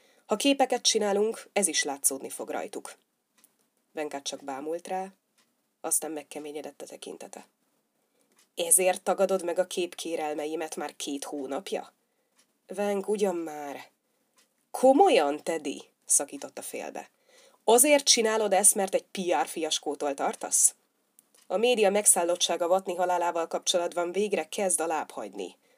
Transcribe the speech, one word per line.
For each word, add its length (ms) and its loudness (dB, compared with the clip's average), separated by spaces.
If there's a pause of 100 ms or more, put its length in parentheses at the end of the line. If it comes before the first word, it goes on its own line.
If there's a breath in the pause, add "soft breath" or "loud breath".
(260 soft breath)
Ha 100 0
képeket 460 2
csinálunk, 720 0
ez 140 2
is 160 0
látszódni 460 -4
fog 200 -12
rajtuk. 460 -10 (960)
Venkat 320 -8
csak 200 -10
bámult 440 -6
rá, 260 -4 (680)
aztán 300 -2
megkeményedett 680 -10
a 40 -10
tekintete. 640 -16 (1080)
„Ezért 460 4
tagadod 420 2
meg 160 -2
a 80 2
kép 280 -4
kérelmeimet 800 -6
már 200 -8
két 280 -6
hónapja?” 680 -6 (720)
Venk, 400 -4
ugyan 280 0
már. 540 -10 (840)
„Komolyan, 720 6
Teddy?” 400 -6 (220)
szakította 560 -2
félbe. 480 -10 (540 soft breath)
„Azért 420 8
csinálod 480 2
ezt, 220 4
mert 180 -2
egy 180 0
P 60 -10 (240)
R 60 -2
fiaskótól 680 -4
tartasz?” 640 0 (720)
A 100 -2
média 320 4
megszállottsága 800 2
Watney 280 0
halálával 520 0
kapcsolatban 640 -2
végre 360 -2
kezd 320 -2
a 80 -2
láb 240 -4
hagyni, 440 -10 (220)